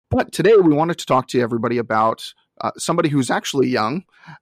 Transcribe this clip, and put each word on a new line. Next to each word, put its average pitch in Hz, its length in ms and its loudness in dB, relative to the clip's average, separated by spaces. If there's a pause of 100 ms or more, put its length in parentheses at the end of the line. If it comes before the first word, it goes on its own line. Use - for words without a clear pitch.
(100)
But 247 220 -2
today, 196 240 4
we 170 160 6
wanted 160 260 -2
to - 80 -14
talk 131 220 0
to 123 120 0
everybody 120 360 -2
about, 110 560 -2 (280)
uh, 110 160 -4
somebody 170 320 0
who's 139 220 0
actually 143 380 0
young, 123 360 -2 (380)